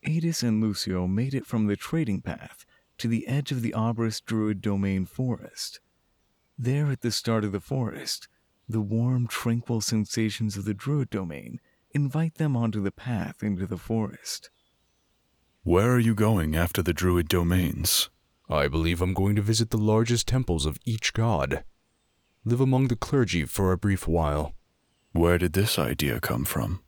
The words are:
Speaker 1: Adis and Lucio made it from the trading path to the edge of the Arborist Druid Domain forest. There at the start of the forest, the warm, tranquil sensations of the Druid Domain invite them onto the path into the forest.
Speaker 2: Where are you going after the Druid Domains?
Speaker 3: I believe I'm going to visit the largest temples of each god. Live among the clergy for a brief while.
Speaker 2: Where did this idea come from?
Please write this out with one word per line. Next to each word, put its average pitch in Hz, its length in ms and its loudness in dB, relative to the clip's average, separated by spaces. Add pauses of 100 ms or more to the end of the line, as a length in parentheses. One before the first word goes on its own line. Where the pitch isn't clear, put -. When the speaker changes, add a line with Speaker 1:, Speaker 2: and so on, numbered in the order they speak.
Speaker 1:
Adis 160 380 0
and 110 180 2
Lucio 95 460 0
made 117 260 0
it 120 120 -4
from 110 220 0
the 101 80 2
trading 120 460 -2
path - 440 -12 (320)
to - 100 -4
the 113 200 0
edge 139 240 -2
of 127 100 -2
the 113 120 -2
Arborist 113 520 -2
Druid 107 360 0
Domain 98 440 0
forest. - 760 -8 (760)
There 139 340 0
at 127 100 -4
the 117 100 -2
start 110 320 0
of 104 80 -2
the 98 80 -2
forest, - 680 -6 (420)
the 113 120 0
warm, 117 460 0
tranquil 117 540 -2
sensations 107 760 -2
of 95 80 -6
the 107 80 -2
Druid 139 360 -2
Domain 80 500 -8 (320)
invite 147 440 0
them 147 200 0
onto 110 260 0
the 98 100 0
path 98 520 -6
into 95 240 -2
the 95 100 -6
forest. - 720 -6 (1120)
Speaker 2:
Where 95 280 4
are 123 80 6
you 113 140 4
going 101 420 2
after 85 260 2
the 85 120 2
Druid 87 340 2
Domains? 87 840 2 (400)
Speaker 3:
I 73 180 2
believe 82 340 0
I'm 92 120 0
going 98 220 2
to 107 60 2
visit 110 300 0
the 117 60 0
largest 110 500 2
temples 87 380 0
of 78 200 -4
each - 280 -2
god. 87 500 0 (840)
Live 120 160 2
among 135 260 4
the 120 80 2
clergy 104 500 2
for 95 260 2
a 90 60 2
brief 98 300 0
while. 76 460 0 (580)
Speaker 2:
Where 85 260 6
did 85 160 2
this 98 260 2
idea 64 400 0
come - 260 -2
from? 69 420 -4